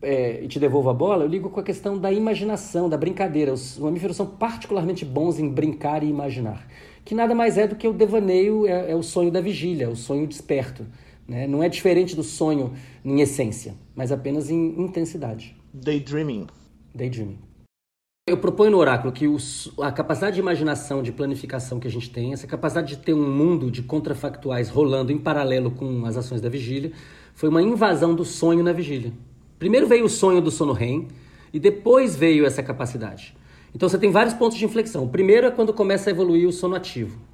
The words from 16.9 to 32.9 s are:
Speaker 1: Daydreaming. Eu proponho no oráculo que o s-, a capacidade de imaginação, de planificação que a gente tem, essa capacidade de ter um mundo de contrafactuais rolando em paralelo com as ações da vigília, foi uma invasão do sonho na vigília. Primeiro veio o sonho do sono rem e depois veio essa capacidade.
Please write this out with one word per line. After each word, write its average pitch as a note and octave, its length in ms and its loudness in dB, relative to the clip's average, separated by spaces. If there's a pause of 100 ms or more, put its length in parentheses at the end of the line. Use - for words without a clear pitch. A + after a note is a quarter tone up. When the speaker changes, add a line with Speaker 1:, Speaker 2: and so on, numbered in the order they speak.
Speaker 1:
Daydreaming. A2 460 -8 (920)
Eu F3 100 2
proponho F#3+ 340 4
no G3 60 6
oráculo B2+ 340 4
que D3 160 0
o D3 80 2
s-, - 340 -10 (100)
a C#3 120 -2
capacidade D#3+ 420 -2
de F3+ 60 -2
imaginação, D3+ 600 -2
de A#2 120 -6
planificação C3 680 -6
que B2 80 -8
a A#2+ 40 -6
gente A#2 200 -8
tem, A#2+ 220 -6
essa - 160 -12
capacidade D#3 480 -4
de - 60 -18
ter E3 120 2
um D3 160 2
mundo C#3+ 400 2
de B2+ 120 -6
contrafactuais C3+ 840 -4
rolando C3+ 440 2
em D3+ 60 0
paralelo C3 520 0
com B2+ 360 -4
as A2+ 100 -4
ações B2 240 -4
da A#2 80 -4
vigília, C3+ 420 -6 (440)
foi - 140 0
uma E3 140 6
invasão F#3 540 4
do E3+ 80 0
sonho E3+ 400 2
na F3 80 4
vigília. C#3+ 400 -4 (460)
Primeiro A3+ 280 4
veio A#3 180 6
o G#3+ 40 4
sonho F#3 320 4
do D#3+ 100 2
sono D3 220 0
rem A#2+ 340 -2 (460)
e D3+ 80 -4
depois G#3 560 4
veio D3+ 280 6
essa C3+ 200 0
capacidade. B2 680 -8 (400)